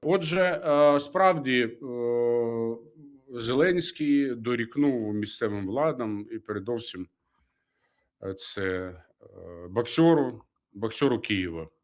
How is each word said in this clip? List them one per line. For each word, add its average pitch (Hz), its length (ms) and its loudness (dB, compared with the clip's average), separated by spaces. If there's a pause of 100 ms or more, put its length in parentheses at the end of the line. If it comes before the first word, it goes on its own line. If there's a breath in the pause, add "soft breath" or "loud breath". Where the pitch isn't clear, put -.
Отже, 175 340 2
е, 147 580 4
справді, 143 600 2
е, 113 160 -2 (1500)
Зеленський 143 1040 0
дорікнув 117 800 0
місцевим 104 540 -4
владам, 117 640 -4
і 113 80 -10
передовсім, 107 680 -8 (1160)
е, 98 100 -8
це, - 300 -8
е, 92 400 -6 (680)
боксеру, 123 720 2 (320)
боксеру 113 460 0
Києва 85 500 -4 (140)